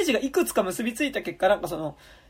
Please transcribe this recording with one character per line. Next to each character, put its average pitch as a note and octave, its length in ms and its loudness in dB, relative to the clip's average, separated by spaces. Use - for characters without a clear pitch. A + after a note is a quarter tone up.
ー - 20 2
ジ D#4 80 2
が A3 80 2
い C4+ 100 -4
く - 140 2
つ A3+ 80 -4
か A3 100 4
結 F#3 220 -4
び A#3 100 -2
つ D4+ 100 -2
い C#4 60 0
た G3 120 -6
結 E3+ 140 -8
果、 F#3 120 2
な G3+ 80 6
ん - 40 -10
か - 60 -6
そ D#3+ 100 -6
の、 D#3 200 -8